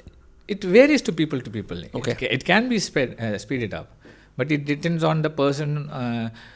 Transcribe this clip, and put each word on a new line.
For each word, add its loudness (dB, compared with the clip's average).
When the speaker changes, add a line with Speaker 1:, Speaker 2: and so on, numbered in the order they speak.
Speaker 1:
it -6
varies 6
to 0
people -2
to -14
people. -8
Speaker 2:
Okay. -2
Speaker 1:
It -4
ca-, 0
it -8
can 4
be 2
sped, -2
uh, -2
speeded -6
up, -10
but -2
it 0
depends 0
on 2
the 0
person. -2
Uh, -4